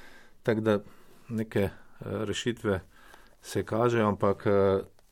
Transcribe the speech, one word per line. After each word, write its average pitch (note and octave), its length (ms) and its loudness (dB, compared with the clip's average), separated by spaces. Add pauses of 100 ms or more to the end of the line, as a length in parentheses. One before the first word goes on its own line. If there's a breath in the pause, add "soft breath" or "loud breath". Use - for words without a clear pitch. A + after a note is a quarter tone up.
(420 loud breath)
tako A2 180 0
da G#2+ 180 2 (500 soft breath)
neke, A2 320 -2
eh, F#2 100 0 (300 loud breath)
rešitve G#2 800 -4 (640 soft breath)
se - 220 -4
kažejo, A#2 440 2
ampak, G2 380 0
eh, G2 340 4 (320)